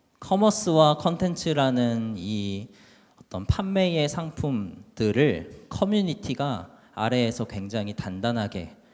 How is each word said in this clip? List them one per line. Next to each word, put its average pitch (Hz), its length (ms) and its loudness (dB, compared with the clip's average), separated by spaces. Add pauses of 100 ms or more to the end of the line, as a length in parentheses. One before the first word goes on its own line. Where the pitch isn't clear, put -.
(200)
커머스와 175 800 4
컨텐츠라는 131 1200 0
이 101 520 -4 (520)
어떤 95 240 -10
판매의 185 640 0
상품들을 117 1600 -2
커뮤니티가 147 1080 -2 (160)
아래에서 117 520 0
굉장히 101 480 -6
단단하게 101 840 -4 (180)